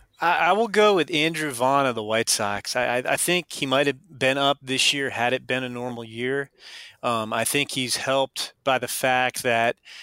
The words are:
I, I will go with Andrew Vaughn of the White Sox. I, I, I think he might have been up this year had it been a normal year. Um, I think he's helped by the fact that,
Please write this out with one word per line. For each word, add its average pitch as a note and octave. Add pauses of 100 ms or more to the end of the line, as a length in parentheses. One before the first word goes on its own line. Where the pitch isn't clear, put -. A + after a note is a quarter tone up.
(220)
I, E3
I -
will A3
go G#3
with D#3+
Andrew D#3
Vaughn C3+
of B2
the A2
White A2
Sox. G2+
I, B2
I, B2+ (100)
I C3
think F3
he -
might C3+
have C3+
been C3+
up C#3
this C3
year C#3
had A#2+
it B2+
been B2+
a B2+
normal B2
year. B2+ (520)
Um, A2+
I A2+
think C#3+
he's B2+
helped - (100)
by C3
the A#2+
fact B2+
that, A#2 (260)